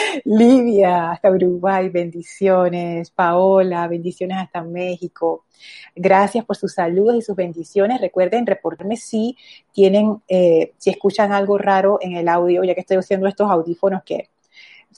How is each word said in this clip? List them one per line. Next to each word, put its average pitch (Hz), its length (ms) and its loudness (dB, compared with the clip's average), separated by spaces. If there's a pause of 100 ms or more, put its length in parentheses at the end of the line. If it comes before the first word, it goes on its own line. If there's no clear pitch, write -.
(240)
Livia, 214 880 4
hasta 190 180 2
Uruguay, 185 580 0
bendiciones. 175 1200 -2
Paola, 180 760 2
bendiciones 180 500 -8
hasta 175 240 -10
México. 170 840 -8 (500)
Gracias 196 500 2
por 202 120 -6
sus - 180 -8
saludos 190 420 0
y 226 60 -2
sus 202 140 -8
bendiciones. 190 640 -4
Recuerden 196 460 -2
reportarme 190 500 -6
si 226 400 -6 (360)
tienen, 208 560 2
eh, 170 500 2
si - 120 -2
escuchan 202 420 0
algo 202 260 0
raro 196 420 2
en 180 160 -8
el 170 120 -2
audio, 175 360 2
ya 180 100 0
que 180 60 -4
estoy 185 180 -2
usando 190 280 -2
estos 202 240 -2
audífonos 175 540 -2
que - 240 -8 (680)